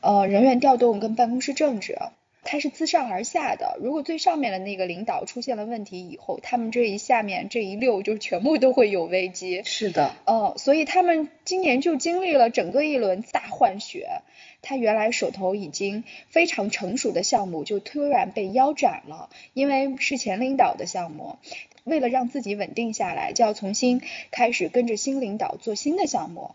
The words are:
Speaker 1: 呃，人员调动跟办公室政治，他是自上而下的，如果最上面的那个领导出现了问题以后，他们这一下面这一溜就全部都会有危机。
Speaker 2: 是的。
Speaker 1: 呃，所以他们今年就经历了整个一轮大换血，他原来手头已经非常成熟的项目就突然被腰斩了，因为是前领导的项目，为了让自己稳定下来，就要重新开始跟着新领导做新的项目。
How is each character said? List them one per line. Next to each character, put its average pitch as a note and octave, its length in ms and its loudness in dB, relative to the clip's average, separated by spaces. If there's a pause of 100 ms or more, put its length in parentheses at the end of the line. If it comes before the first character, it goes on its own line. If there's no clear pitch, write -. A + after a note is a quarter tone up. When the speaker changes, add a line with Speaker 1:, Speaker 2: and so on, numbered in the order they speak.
Speaker 1:
呃， G3+ 260 4
人 G3 160 6
员 B3+ 160 6
调 C4 180 6
动 A#3 220 4
跟 A3 160 -2
办 A#3 140 2
公 B3 120 -2
室 C#4 140 -4
政 C#4 240 0
治， - 180 -8 (460)
他 - 160 -4
是 C#4+ 100 -2
自 - 160 -6
上 D4 240 0
而 F#3+ 140 -4
下 C#4 320 -4
的， - 260 -6
如 B3 100 -4
果 D4+ 120 -4
最 D#4+ 160 -6
上 E4 180 0
面 B3+ 140 -2
的 F#3+ 80 -4
那 G3 160 -8
个 F#3+ 100 -2
领 F3 180 -8
导 F#3+ 220 -4
出 - 160 -10
现 A#3 160 -4
了 G#3 80 -6
问 A3+ 180 -8
题 F#3 240 -14
以 D3+ 100 -14
后， - 240 -8
他 - 160 -4
们 A3+ 140 -2
这 A#3+ 160 0
一 G3+ 120 -4
下 A#3 240 2
面 F#3+ 260 -6
这 A#3 140 -2
一 F#3+ 120 -8
溜 A3 280 0
就 G#3 160 -2
全 F#3 240 -4
部 D4+ 160 4
都 B3+ 120 6
会 A#3+ 200 6
有 F3+ 140 0
危 F#3 240 0
机。 F#3 360 -6
Speaker 2:
是 - 240 -2
的。 D#3+ 260 0 (100)
Speaker 1:
呃， A3 320 2
所 C#4 180 4
以 D#4 100 2
他 F4+ 160 2
们 D#4+ 280 4 (140)
今 F#4 180 -2
年 C#4 200 4
就 E4 140 2
经 E4+ 260 0
历 F4+ 120 0
了 A#3 180 6
整 F#3 200 0
个 C#4 120 4
一 D4+ 140 0
轮 G3+ 260 0
大 - 260 -4
换 G3+ 300 2
血， - 280 -10 (540)
他 C4+ 160 -6
原 A3 180 4
来 A3 160 2
手 G3+ 200 -2
头 F#3+ 240 -2
已 G3 120 -6
经 G3+ 360 -4 (260)
非 E4+ 160 4
常 G#3+ 240 -2
成 G#3 280 -4
熟 B3+ 140 -2
的 F3+ 120 0
项 G#3 240 0
目 D#3+ 160 -6
就 G3+ 160 -4
突 C#4+ 240 -6
然 B3+ 280 2
被 G3 200 -4
腰 C4 220 4
斩 - 340 0
了， - 220 -16 (240)
因 C4+ 140 0
为 C4+ 300 0
是 - 200 -2
前 G3+ 220 -4
领 C4 160 0
导 A3+ 200 4
的 F3+ 100 -8
项 F3 260 -6
目， - 260 -14 (460)
为 D4+ 160 0
了 B3 100 2
让 B3 200 0
自 C4 140 -6
己 G3+ 120 -4
稳 G#3 200 -6
定 A3+ 180 -2
下 F#3+ 200 -2
来， - 200 -4
就 A#3+ 100 4
要 G#3+ 120 2
重 G3 180 -6
新 B3 280 2 (280)
开 A#3+ 220 0
始 F#3 180 -2
跟 B3 160 2
着 A3+ 120 -2
新 C4+ 220 -2
领 G#3+ 200 -4
导 - 160 -4
做 - 180 -6
新 D4 220 -2
的 G4 100 2
项 F#3 240 -4
目。 - 260 -14